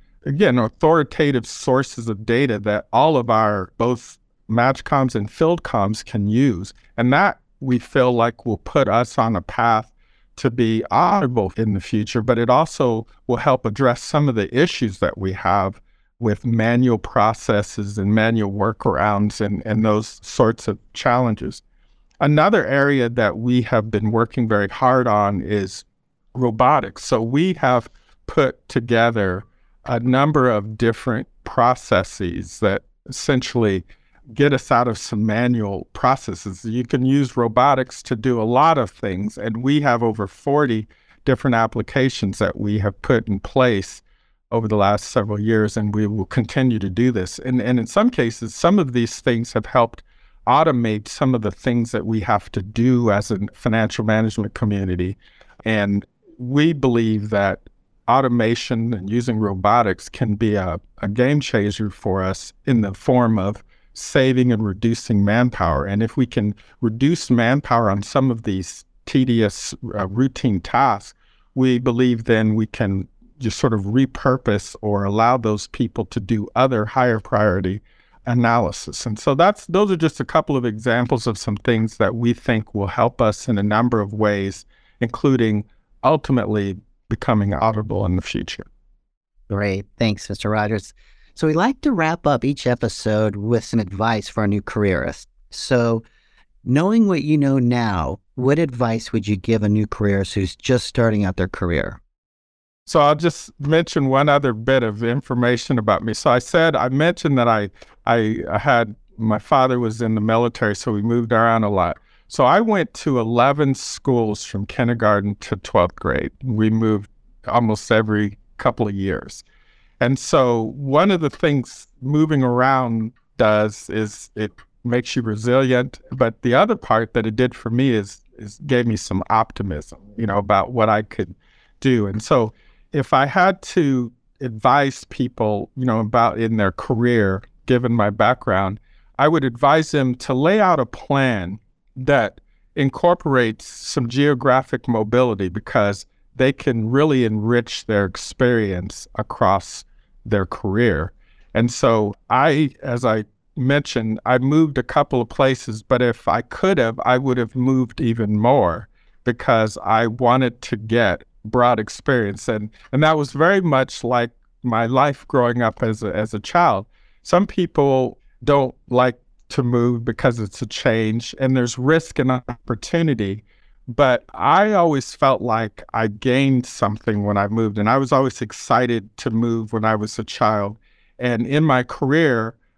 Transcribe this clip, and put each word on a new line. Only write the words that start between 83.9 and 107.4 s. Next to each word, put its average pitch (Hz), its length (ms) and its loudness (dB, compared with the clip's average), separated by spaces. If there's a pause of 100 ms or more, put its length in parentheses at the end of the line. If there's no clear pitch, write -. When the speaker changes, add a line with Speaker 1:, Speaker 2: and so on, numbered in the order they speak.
Speaker 1:
of 101 120 -6
ways, 101 520 -2 (340)
including 117 640 0 (400)
ultimately 110 720 0 (320)
becoming 107 440 0
audible 107 520 -2
in 92 100 0
the 90 60 -2
future. - 460 -8 (800)
Speaker 2:
Great. 101 360 -4 (120)
Thanks, 110 320 -2
Mister 104 200 -6
Rogers. 107 440 -4 (400)
So - 140 -2
we 156 60 2
like 208 280 0
to 285 120 0
wrap 165 340 -2
up 143 160 2
each 139 240 -4
episode 110 680 -2
with 113 260 -2
some - 160 -4
advice 104 480 -2
for - 140 -4
our 104 60 0
new 101 140 0
careerists. - 640 -2 (220)
So 117 540 -2 (640)
knowing 190 420 2
what 170 160 0
you 151 140 0
know 139 200 2
now, 110 640 -2 (160)
what 135 240 0
advice 120 540 -4
would 110 140 -2
you 104 100 0
give 110 260 -2
a 104 60 2
new 107 180 2
careerist 98 460 -2
who's 95 240 -4
just - 280 0
starting 110 380 0
out 92 140 -2
their 92 100 0
career? 85 540 -4 (840)
Speaker 1:
So - 140 2
I'll 147 160 4
just 160 440 -4
mention 151 480 0
one 135 220 2
other 143 220 4
bit 120 320 0
of 110 200 -4
information 120 760 0
about 107 260 2
me. 113 100 -4
So - 160 -2
I 123 100 4
said, 160 360 2
I 127 140 0
mentioned 147 480 0
that 120 100 2